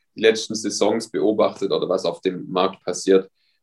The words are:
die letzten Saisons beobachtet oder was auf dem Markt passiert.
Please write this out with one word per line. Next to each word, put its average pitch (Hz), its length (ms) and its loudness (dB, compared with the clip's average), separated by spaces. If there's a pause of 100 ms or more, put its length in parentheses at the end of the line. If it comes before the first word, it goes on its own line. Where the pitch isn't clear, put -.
(160)
die 107 60 -10
letzten 110 340 2
Saisons 107 560 -2
beobachtet 98 600 0
oder - 160 -2
was 92 160 0
auf 85 160 -4
dem 90 280 -4
Markt 92 360 -2
passiert. 95 440 2 (340)